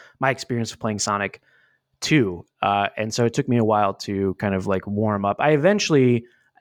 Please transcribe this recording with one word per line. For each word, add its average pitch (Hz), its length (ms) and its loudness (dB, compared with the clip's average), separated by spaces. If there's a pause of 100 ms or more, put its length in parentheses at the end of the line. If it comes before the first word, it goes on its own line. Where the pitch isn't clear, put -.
(200)
my 135 100 0
experience 117 420 -4
of - 80 -20
playing 107 200 -4
Sonic 101 420 -4 (600)
two. 98 440 0 (160)
Uh, 101 360 0
and 110 160 -6
so 120 120 0
it 117 80 -2
took 131 140 -2
me 123 100 2
a 117 60 2
while 104 300 2
to 98 420 -2
kind 101 180 -2
of, 95 140 -2
like, 95 180 -2
warm 104 380 -2
up. 101 160 0
I 143 120 2
eventually, 143 760 2 (360)